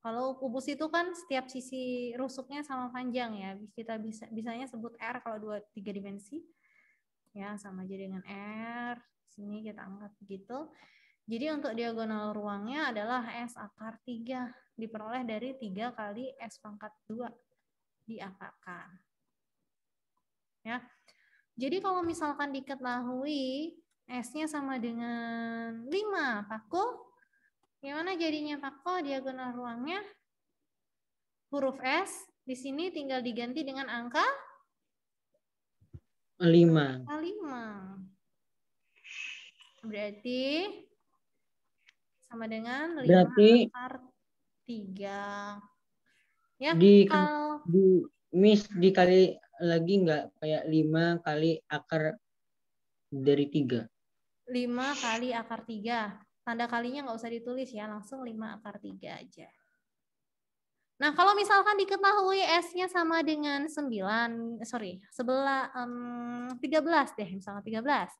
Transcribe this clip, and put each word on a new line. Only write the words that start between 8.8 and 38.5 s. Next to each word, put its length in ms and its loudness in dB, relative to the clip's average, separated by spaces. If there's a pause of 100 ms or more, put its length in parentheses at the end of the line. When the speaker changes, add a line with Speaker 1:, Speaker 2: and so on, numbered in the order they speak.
Speaker 1:
Sini 320 -12
kita 240 -14
angkat 240 -16 (120)
begitu. 480 -12 (600)
Jadi 240 -4
untuk 240 -6
diagonal 560 -6
ruangnya 560 -6
adalah 400 -4 (160)
S 80 -12
akar 480 -16
tiga. 480 -10 (240)
Diperoleh 480 -10
dari 400 -6
tiga 320 -8
kali 480 -10
S 160 -16
pangkat 320 -16 (160)
dua. 240 -10 (800)
Diakarkan. 800 -14 (1800)
Ya. 160 -6 (720)
Jadi 240 -2
kalau 240 0
misalkan 560 -2
diketahui 1200 -4 (320)
S-nya 400 -6
sama 320 -6
dengan 1040 -8
lima, 640 -2
Paku. 640 -6 (680)
Gimana 320 -6
jadinya, 480 -4
Paku, 400 -6
diagonal 560 -6
ruangnya? 400 -8 (1500)
Huruf 320 -2
S 480 -2 (160)
di 80 -6
sini 400 -6
tinggal 320 -4
diganti 400 -6
dengan 240 -8
angka 360 0 (2250)
Speaker 2:
lima. 560 8 (160)
Speaker 1:
lima. 800 -10 (1800)